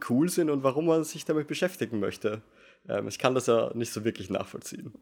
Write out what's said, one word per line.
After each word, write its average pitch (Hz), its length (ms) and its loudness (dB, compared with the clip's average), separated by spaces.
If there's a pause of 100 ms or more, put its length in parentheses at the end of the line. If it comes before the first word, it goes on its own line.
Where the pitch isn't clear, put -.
(100)
cool 143 180 4
sind 170 220 2
und 139 140 0
warum 139 220 2
man 160 180 4
sich - 200 -10
damit 156 220 0
beschäftigen 135 540 -2
möchte. 104 420 -2 (460)
Ähm, 107 200 -2
ich 107 100 -10
kann 131 160 2
das 127 120 0
ja 117 280 4
nicht 113 180 -4
so 104 120 -6
wirklich 101 260 -4
nachvollziehen. - 720 -6